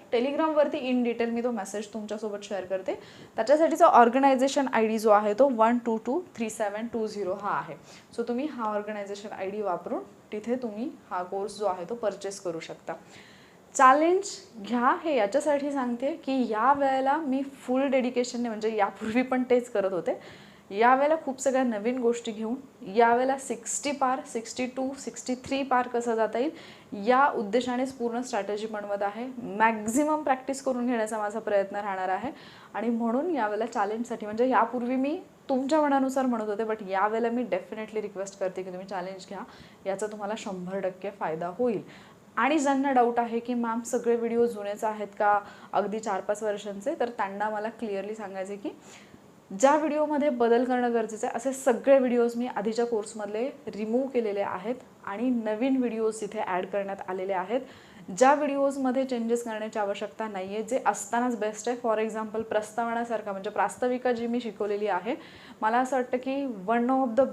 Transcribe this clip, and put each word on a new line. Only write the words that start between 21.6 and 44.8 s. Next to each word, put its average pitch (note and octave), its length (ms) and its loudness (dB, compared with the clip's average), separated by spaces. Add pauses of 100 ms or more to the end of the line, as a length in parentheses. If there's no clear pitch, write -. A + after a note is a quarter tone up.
नवीन A#3+ 360 0
गोष्टी A#3 340 0
घेऊन, A3 220 -4 (420)
यावेळेला A#3+ 420 4
सिक्स्टी - 540 -6
पार, C4 280 0 (120)
सिक्स्टी A#3+ 340 -6
टू, C4 320 -4
सिक्स्टी - 360 -8
थ्री C4+ 280 -4
पार B3 260 2
कसं A#3 260 -2
जाता A3 240 0
येईल, C#4 120 0 (580)
या B3+ 180 6
उद्देशानेच B3 640 0
पूर्ण A#3 280 -4
स्ट्रॅटेजी G#3 460 -4
बनवत G3+ 360 -4
आहे. G#3 240 -4 (160)
मॅक्झिमम A3+ 800 2
प्रॅक्टिस C4+ 400 0
करून B3 240 0
घेण्याचा A3+ 320 0
माझा G#3 200 -4
प्रयत्न G3+ 380 0
राहणार G3 320 -4
आहे G#3 220 -2 (440)
आणि G#3 140 -2
म्हणून A#3 420 0
यावेळेला A3 360 0
चॅलेंजसाठी, A3 600 -4
म्हणजे A3 220 2
यापूर्वी A#3+ 480 2
मी C#4+ 240 0 (280)
तुमच्या C#4 320 2
मनानुसार C4+ 460 2
म्हणत A3 220 0
होते, G#3+ 160 -2
but A3 240 -4
यावेळेला G#3+ 420 0
मी A#3+ 120 -2
definitely G#3+ 580 -6
रिक्वेस्ट G3 380 -8
करते F#3 240 -4
की F#3 80 -10
तुम्ही F3+ 160 -10
चॅलेंज F#3+ 420 -8
घ्या, F#3+ 120 -10 (460)
याचा G3 200 -2
तुम्हाला G#3 320 -6
शंभर F#3 420 -6
टक्के F#3 300 -4
फायदा E3+ 480 -4
होईल. A#3 240 0 (540)
आणि C4+ 220 4
ज्यांना C#4 340 2
डाऊट A#3+ 260 4
आहे A#3 200 0
की A#3+ 160 -6
"मॅम, A#3 260 -2
सगळे A#3 360 0
व्हिडिओ A#3 300 2
जुनेच G#3 380 -4